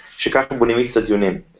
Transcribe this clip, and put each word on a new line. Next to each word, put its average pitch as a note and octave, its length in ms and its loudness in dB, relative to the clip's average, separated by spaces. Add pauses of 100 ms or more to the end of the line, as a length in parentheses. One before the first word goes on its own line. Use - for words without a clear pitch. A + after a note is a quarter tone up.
(180)
שככה C3+ 380 -2
בונים A#2 240 2
אצטדיונים. G#2 600 0 (180)